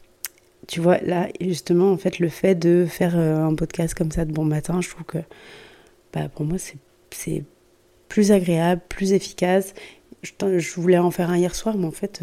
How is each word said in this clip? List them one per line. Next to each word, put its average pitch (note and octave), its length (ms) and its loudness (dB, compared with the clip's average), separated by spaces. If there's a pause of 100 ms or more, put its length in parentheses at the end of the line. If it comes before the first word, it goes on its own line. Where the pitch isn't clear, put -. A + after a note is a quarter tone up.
(680)
Tu - 140 -6
vois, E3+ 180 4
là, F3 300 -2 (120)
justement, F3 520 2
en F3+ 40 4
fait, E3+ 220 -2
le E3+ 100 2
fait F#3+ 280 2
de E3+ 320 4
faire, F3 280 0
euh, D#3 300 2
un D#3+ 80 0
podcast E3 400 -4
comme D#3+ 160 -2
ça E3 140 -2
de D#3 80 -4
bon D#3 120 -2
matin, D#3 360 -2
je F3 100 -6
trouve E3 140 -16
que, - 140 -8 (920)
bah, D3+ 160 -6
pour - 160 -8
moi, E3 140 -4
c'est, - 200 -14 (340)
c'est D3+ 320 -6 (640)
plus G#3+ 240 4
agréable, F3 560 2
plus G3 240 -2
efficace. F#3+ 640 0 (480)
Je - 140 -16
t'en, F#3+ 220 0
je E3 220 -4
voulais F3 180 4
en F3 140 2
faire F3 180 -2
un F3 60 0
hier F3 180 0
soir, A3 220 -4
mais F3+ 100 -2
en D#3 60 -6
fait, G3+ 300 -10